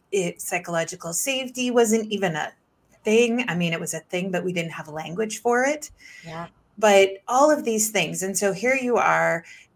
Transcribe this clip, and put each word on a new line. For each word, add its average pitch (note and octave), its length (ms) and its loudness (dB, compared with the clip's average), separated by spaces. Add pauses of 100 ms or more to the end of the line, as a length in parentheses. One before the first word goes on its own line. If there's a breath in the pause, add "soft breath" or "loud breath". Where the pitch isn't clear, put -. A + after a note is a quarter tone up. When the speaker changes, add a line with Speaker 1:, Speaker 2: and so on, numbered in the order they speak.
(100)
Speaker 1:
it, F3+ 320 -2
psychological E3+ 720 -6
safety B3+ 560 -4
wasn't A3+ 420 2
even F#3+ 240 -2
a D3+ 160 -6 (520)
thing. A#3 440 2
I E3 60 -4
mean, E3+ 180 0
it E3 80 -4
was E3+ 140 -6
a D#3+ 60 -8
thing, F#3 300 -6
but F3+ 140 -2
we F3+ 80 -4
didn't E3 200 -6
have D#3+ 160 -14
language E3 520 -8
for A#3+ 240 2
it. D4+ 260 -4 (360 loud breath)
Speaker 2:
Yeah. E3 220 -12 (280)
Speaker 1:
But G3 340 6 (180)
all C#4 220 6
of D4 140 0
these A3 260 0
things. E3 320 -2
And F#3+ 140 -4
so G3 160 0
here A3+ 240 0
you B3 200 0
are, E3 480 2 (320 loud breath)